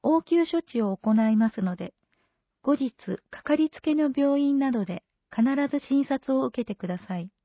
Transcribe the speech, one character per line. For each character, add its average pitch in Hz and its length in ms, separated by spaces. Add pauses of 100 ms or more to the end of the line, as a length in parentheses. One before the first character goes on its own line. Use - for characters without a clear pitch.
応 320 180
急 339 240
処 330 140
置 240 220
を 196 140
行 214 180
い 220 220
ま 220 140
す 196 120
の 185 140
で、 180 180 (680)
後 - 140
日、 262 180 (360)
か - 140
か 294 120
り 311 140
つ - 120
け 302 140
の 302 200
病 277 240
院 285 200
な 269 120
ど 220 140
で、 180 180 (320)
必 226 80 (240)
ず 285 200
診 277 180
察 269 320
を 269 80
受 247 180
け - 20
て 208 100
く - 120
だ 180 120
さ 180 200
い。 175 120 (140)